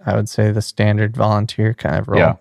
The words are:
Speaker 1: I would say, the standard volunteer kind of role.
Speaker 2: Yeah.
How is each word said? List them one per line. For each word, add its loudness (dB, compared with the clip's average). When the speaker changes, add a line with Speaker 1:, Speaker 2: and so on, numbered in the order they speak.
Speaker 1:
I 0
would 0
say, 0
the -2
standard 0
volunteer 0
kind -4
of -4
role. 2
Speaker 2:
Yeah. 4